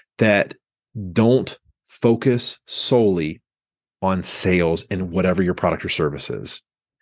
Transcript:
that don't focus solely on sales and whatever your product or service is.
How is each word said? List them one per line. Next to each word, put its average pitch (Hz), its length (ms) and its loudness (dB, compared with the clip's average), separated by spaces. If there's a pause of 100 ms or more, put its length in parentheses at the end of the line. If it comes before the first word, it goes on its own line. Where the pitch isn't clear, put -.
(200)
that 104 340 2 (580)
don't 113 460 2 (260)
focus 120 840 0
solely 95 760 0 (640)
on 95 180 0
sales 85 680 0
and 92 200 -6
whatever 90 300 0
your 90 140 0
product 80 280 -2
or 92 60 -8
service 71 400 -4
is. - 320 -10 (400)